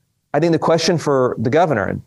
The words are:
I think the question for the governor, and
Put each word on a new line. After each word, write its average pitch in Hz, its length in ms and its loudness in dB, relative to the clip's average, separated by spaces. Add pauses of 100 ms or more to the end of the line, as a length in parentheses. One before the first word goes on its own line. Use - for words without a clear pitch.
(360)
I 147 40 0
think 170 120 2
the 160 80 2
question 165 400 0
for 131 400 0
the 117 100 -2
governor, 143 360 0
and 95 220 -6